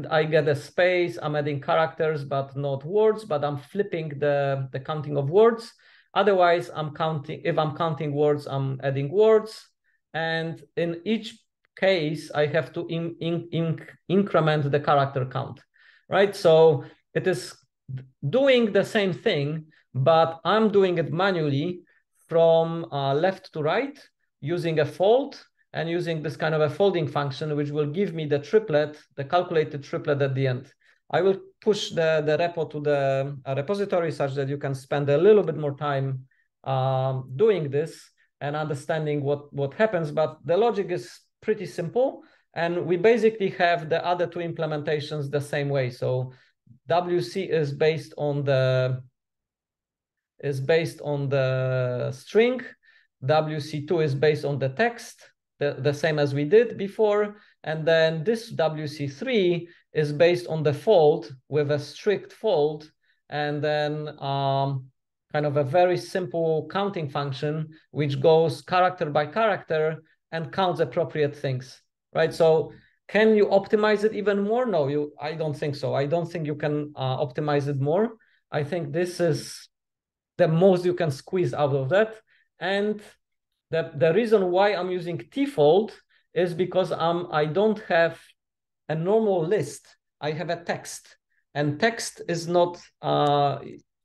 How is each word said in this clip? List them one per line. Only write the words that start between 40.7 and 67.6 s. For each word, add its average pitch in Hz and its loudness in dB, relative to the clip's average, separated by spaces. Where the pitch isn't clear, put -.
is - -8
pretty 214 -2
simple. 240 -4
And 170 -2
we 175 0
basically 220 4
have 170 0
the 165 0
other 175 0
two 175 -8
implementations 151 -4
the 143 -2
same 143 -4
way. 135 -2
So 127 -4
W 175 0
C 185 -6
is 151 -2
based 156 0
on 147 -2
the, 131 2
is 139 -4
based 160 0
on 139 -4
the 131 -2
string. 247 0
W 156 0
C 143 -8
two 180 0
is 147 0
based 151 2
on 143 -4
the 131 -2
text, - -4
the, 143 -2
the 139 0
same 151 0
as 143 2
we 143 0
did 220 4
before. 208 0
And 156 -4
then 160 2
this 226 -2
W 156 -2
C 143 -6
three 180 0
is 151 0
based 170 4
on 156 -4
the 143 2
fold 165 4
with 143 0
a 147 0
strict - -4
fold. 156 0
And 147 -4
then, 151 -2
um, 139 -2
kind 147 0
of 143 0
a 147 4
very 180 4
simple 165 -2
counting 190 -4
function, 151 -6